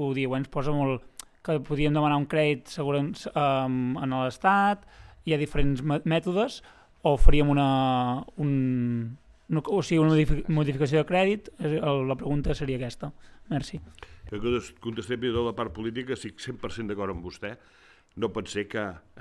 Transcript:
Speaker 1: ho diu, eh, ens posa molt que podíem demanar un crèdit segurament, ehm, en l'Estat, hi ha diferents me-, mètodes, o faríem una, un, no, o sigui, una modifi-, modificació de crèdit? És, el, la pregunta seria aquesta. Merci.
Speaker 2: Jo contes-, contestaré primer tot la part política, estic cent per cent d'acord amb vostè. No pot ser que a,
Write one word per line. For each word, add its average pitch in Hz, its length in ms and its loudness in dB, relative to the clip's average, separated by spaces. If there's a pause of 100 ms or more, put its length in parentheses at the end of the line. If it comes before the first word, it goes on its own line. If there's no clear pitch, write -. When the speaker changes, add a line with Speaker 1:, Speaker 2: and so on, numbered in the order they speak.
Speaker 1:
ho - 40 -2
diu, 131 220 -2
eh, 135 60 -2
ens 135 100 -8
posa 147 240 -2
molt 135 320 -2 (340)
que 156 220 -2
podíem 147 320 0
demanar 147 240 2
un 143 80 -2
crèdit 151 400 0
segurament, 143 480 -2 (160)
ehm, 135 480 0 (240)
en 131 160 -2
l'Estat, 196 680 2 (380)
hi 156 100 -2
ha 147 60 2
diferents 143 420 2
me-, 151 220 0
mètodes, 180 580 0 (460)
o 143 100 4
faríem 143 320 10
una, 139 180 4 (720)
un, 143 160 0 (960)
no, 156 160 -2
o 196 180 -2
sigui, 160 220 2
una 156 80 6
modifi-, 151 400 4
modificació 147 500 2
de 151 60 -2
crèdit? 190 500 0
És, 156 220 -2
el, 139 320 0
la 131 80 -4
pregunta 143 340 -2
seria 131 280 -4
aquesta. 127 320 -10 (360)
Merci. 147 300 -4 (520)
Speaker 2:
Jo 104 80 -6
contes-, 117 340 -2 (100)
contestaré 117 360 -6
primer 123 160 -2
tot 120 120 0
la 113 80 -4
part 110 200 -4
política, 117 400 -6
estic - 240 -10
cent 123 200 -12
per 113 160 -8
cent 110 160 -6
d'acord 98 240 -4
amb 85 80 -12
vostè. 101 320 -12 (640)
No 107 120 -2
pot 104 200 -6
ser 101 200 -4
que 110 80 -4
a, 98 160 -6 (260)